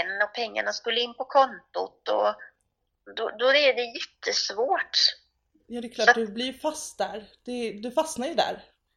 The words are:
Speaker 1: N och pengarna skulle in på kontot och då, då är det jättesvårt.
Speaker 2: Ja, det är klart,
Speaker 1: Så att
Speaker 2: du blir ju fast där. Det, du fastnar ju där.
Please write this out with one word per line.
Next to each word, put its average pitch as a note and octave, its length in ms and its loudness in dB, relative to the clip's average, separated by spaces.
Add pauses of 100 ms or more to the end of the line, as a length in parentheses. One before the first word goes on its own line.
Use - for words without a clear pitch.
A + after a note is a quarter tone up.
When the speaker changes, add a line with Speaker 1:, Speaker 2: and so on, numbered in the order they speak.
Speaker 1:
N G3 180 -2
och G#3 100 -2
pengarna G#3+ 380 -4
skulle A3+ 300 -4
in A#3+ 120 -6
på B3+ 120 -8
kontot - 840 0
och G#3 260 2 (800)
då, - 240 -4
då B3 80 2
är C#4 260 6
det A#3+ 120 -2 (140)
jättesvårt. - 960 -2 (720)
Speaker 2:
Ja, A#3 140 -8
det A#3+ 60 -8
är A#3 60 -18
klart, G#3+ 120 0
Speaker 1:
Så A#3 60 10
att A#3+ 40 6
Speaker 2:
du A3+ 120 0
blir A3+ 180 -6
ju C4 80 -6
fast - 440 -6
där. G#3 280 -6 (200)
Det, A#3+ 260 -4 (120)
du A#3+ 80 -6
fastnar C#4+ 360 -2
ju E4+ 60 -6
där. - 300 -2 (340)